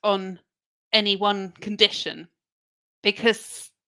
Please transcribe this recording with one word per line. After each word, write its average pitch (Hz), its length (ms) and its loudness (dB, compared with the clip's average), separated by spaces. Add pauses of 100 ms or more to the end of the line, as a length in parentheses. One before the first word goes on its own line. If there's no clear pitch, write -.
on 190 360 0 (520)
any 208 240 4
one 196 360 0
condition," 208 760 -2 (760)
because - 680 -2 (160)